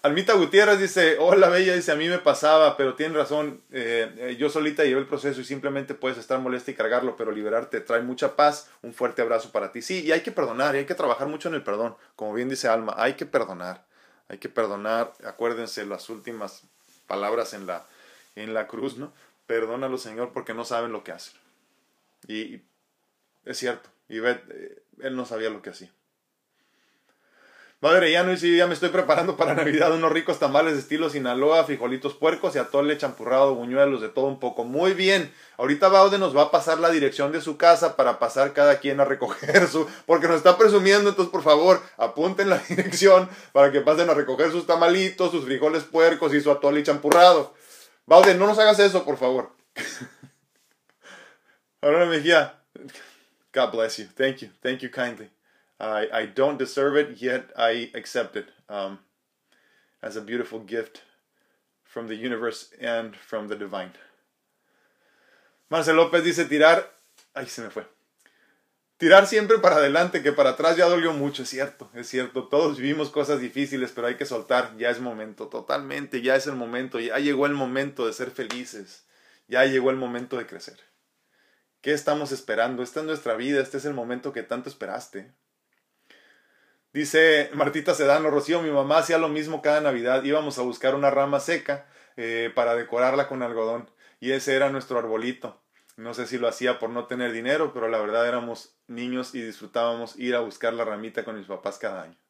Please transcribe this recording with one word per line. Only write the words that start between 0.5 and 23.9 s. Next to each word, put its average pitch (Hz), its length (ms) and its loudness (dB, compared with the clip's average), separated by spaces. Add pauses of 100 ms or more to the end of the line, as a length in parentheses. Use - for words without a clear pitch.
dice, 180 400 2
"Hola, 180 320 6
Bella", 180 240 2
dice, 170 180 -2
"a 147 40 0
mí 160 120 -2
me 175 100 -2
pasaba, 156 600 4
pero 131 160 0
tienen 156 200 -6
razón, 147 560 -4
eh, 117 460 -4
eh, 123 220 -8
yo 147 100 -2
solita 151 360 0
llevé 135 160 2
el 135 60 -8
proceso 131 360 -6
y - 20 -12
simplemente 139 500 -8
puedes 127 220 -6
estar 131 220 -4
molesta 127 320 -6
y - 40 -12
cargarlo, 120 420 -2
pero 110 160 -6
liberarte 107 500 -4
trae 117 180 -2
mucha 127 340 -6
paz, 147 360 2 (120)
un 120 120 -18
fuerte 123 260 -4
abrazo 113 320 -2
para 98 200 -4
ti". 117 100 -12
Sí, 185 200 -8
y 156 100 0
hay 170 100 0
que - 100 -10
perdonar, 135 420 -2
y 135 40 0
hay 139 80 -4
que - 80 -6
trabajar 135 340 -2
mucho 151 200 -10
en 160 60 -6
el 139 80 -8
perdón, 110 340 -6 (200)
como 107 160 -10
bien 123 160 -6
dice 131 200 -4
Alma, 113 280 -2
hay 131 180 -2
que 147 120 -10
perdonar, 92 580 -6 (440)
hay 98 100 -16
que - 100 -14
perdonar, 110 640 -4 (100)
acuérdense 113 640 -8
las 101 240 -14
últimas 107 540 -14 (440)
palabras 104 460 -4
en 98 140 -16
la, 87 200 -10 (500)
en 110 180 -12
la 110 140 -6
cruz, 127 280 -10
¿no? 143 160 -16 (340)
"Perdónalo, 120 520 -6
Señor, 120 340 -10
porque 117 220 -12
no 117 100 -10
saben 117 280 -6
lo 107 120 -12
que 90 80 -16
hacen". - 220 -20 (920)
Y, 110 280 -12
y 101 100 -20 (800)
es - 140 -12
cierto, 123 320 -8 (180)